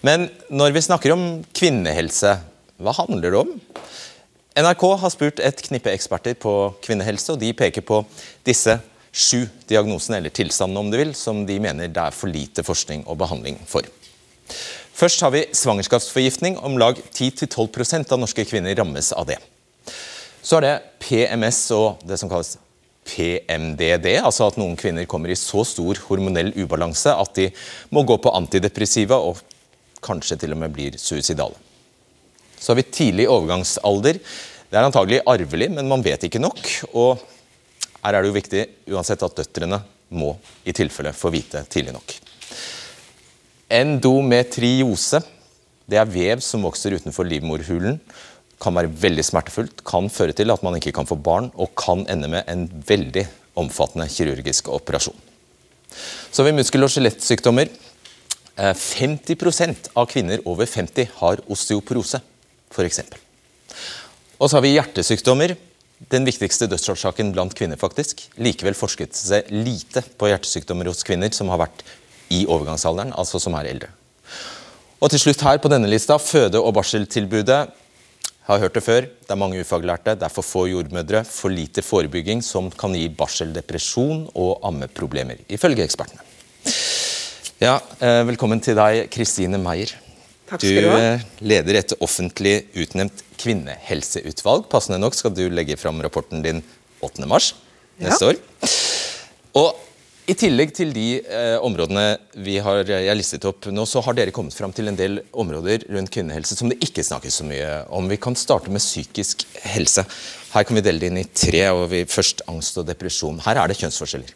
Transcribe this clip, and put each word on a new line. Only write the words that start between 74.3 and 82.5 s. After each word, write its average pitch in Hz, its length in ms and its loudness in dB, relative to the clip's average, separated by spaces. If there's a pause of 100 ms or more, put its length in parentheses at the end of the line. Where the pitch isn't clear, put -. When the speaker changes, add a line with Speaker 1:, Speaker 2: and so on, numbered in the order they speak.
Speaker 1:
Og 147 80 6
til 147 80 4
slutt 147 260 4
her 143 140 8
på 147 120 4
denne 113 200 6
lista, 110 240 4
føde- 117 480 4
og 107 160 2
barseltilbudet. 107 840 0 (800)
Har 101 160 2
hørt 98 160 2
det 110 80 0
før, 120 240 4
det - 240 -12
er 98 80 -2
mange 92 240 0
ufaglærte, 87 560 -2
det 87 80 -2
er - 60 -8
for - 100 -4
få 92 240 0
jordmødre, 90 560 -2
for - 240 -6
lite 85 320 -2
forebygging 87 640 0
som 95 320 -4